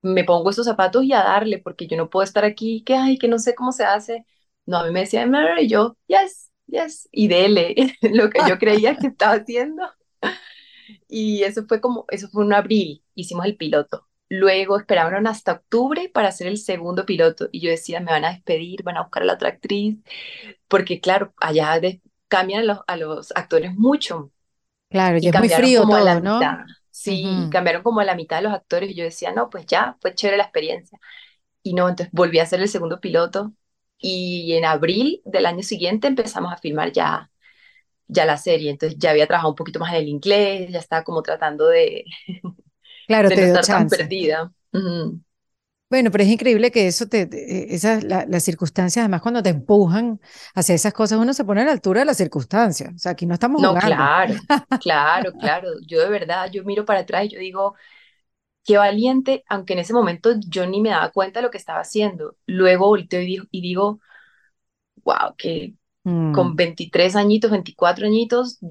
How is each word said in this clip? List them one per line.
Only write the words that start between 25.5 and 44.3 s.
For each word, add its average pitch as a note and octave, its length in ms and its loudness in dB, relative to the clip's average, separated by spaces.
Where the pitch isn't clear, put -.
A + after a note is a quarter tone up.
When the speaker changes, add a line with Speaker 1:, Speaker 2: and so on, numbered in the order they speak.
Speaker 1:
como G#3 60 6
a G#3+ 60 4
la F3+ 140 4
Speaker 2:
todo, E3+ 60 0
¿no? G3+ 240 0
Speaker 1:
mitad. - 120 -4
Sí, F#3+ 580 -6
Speaker 2:
Ujú. - 20 -10
Speaker 1:
cambiaron F3+ 320 0
como A3+ 180 0
a G3+ 40 2
la F#3 100 -2
mitad D#3+ 220 -6
de F#3 60 -2
los G#3 100 -2
actores F#3+ 380 -6
y F3+ 40 -14
yo E3+ 100 -8
decía, E3+ 280 -8
"No, A#3 160 -4
pues E3+ 180 -16
ya, - 340 0
fue F#3 140 -4
chévere G3+ 220 0
la G3+ 80 2
experiencia". - 540 -8
Y F#3 120 -6
no, F3+ 140 2
entonces F3+ 240 -6
volví E3 260 2
a E3 40 2
hacer F3+ 180 -2
el G3+ 80 0
segundo E3+ 320 -6
piloto F3+ 520 -2
y F3+ 560 -6
en E3 100 2
abril F3 600 0
del F#3 220 0
año F3 160 -4
siguiente G#3 440 -4
empezamos A3 460 -4
a - 40 -14
filmar D3+ 360 -6
ya, - 380 -2
ya E3 180 2
la D3+ 120 2
serie. D#3 340 -2
Entonces D3+ 280 -6
ya E3 120 2
había D3+ 160 4
trabajado E3 240 0
un C#3+ 40 -6
poquito - 240 -10
más E3+ 140 -6
en E3 80 0
el D3+ 80 -4
inglés, G3 600 0
ya F3 80 -6
estaba D#3+ 240 -4
como E3 200 -6
tratando D#3 440 0
de, E3 380 2
<laughs> F3+ 300 -14
Speaker 2:
Claro, G#3+ 240 6
Speaker 1:
de - 20 4
Speaker 2:
te F#3 60 4
Speaker 1:
no F#3 60 6
Speaker 2:
dio F3+ 180 6
Speaker 1:
estar - 60 0
tan F3+ 200 4
Speaker 2:
chance. - 0 -
Speaker 1:
perdida. E3 640 -2